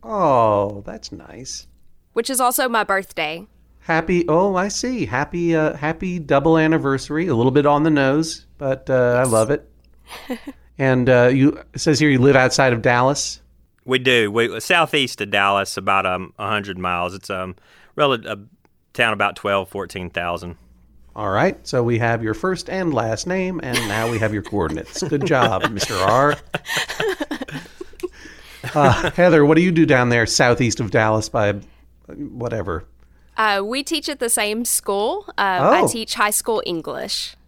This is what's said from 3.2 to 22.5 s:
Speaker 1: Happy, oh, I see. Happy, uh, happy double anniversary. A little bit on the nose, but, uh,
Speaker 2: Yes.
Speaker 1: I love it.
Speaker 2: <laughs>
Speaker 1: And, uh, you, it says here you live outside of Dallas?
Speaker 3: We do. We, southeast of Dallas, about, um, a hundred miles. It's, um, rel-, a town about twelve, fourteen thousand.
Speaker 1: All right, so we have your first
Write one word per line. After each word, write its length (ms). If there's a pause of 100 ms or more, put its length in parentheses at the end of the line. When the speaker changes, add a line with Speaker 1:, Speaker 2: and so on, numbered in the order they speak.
Speaker 1:
Happy, 480
oh, 280
I 120
see. 380
Happy, 500
uh, 200
happy 420
double 400
anniversary. 680
A 60
little 180
bit 120
on 200
the 60
nose, 540 (140)
but, 320
uh, 280
Speaker 2:
Yes. 80
Speaker 1:
I 40
love 200
it. 180 (600)
Speaker 2:
<laughs> 260 (260)
Speaker 1:
And, 300
uh, 240
you, 260 (140)
it 60
says 180
here 100
you 120
live 160
outside 360
of 100
Dallas? 580 (440)
Speaker 3:
We 140
do. 320
We, 300
southeast 600
of 80
Dallas, 480
about, 300
um, 320
a 80
hundred 320
miles. 380
It's, 140
um, 260 (400)
rel-, 160
a 260 (540)
town 200
about 220
twelve, 340
fourteen 400
thousand. 480 (640)
Speaker 1:
All 120
right, 360
so 160
we 160
have 240
your 100
first 380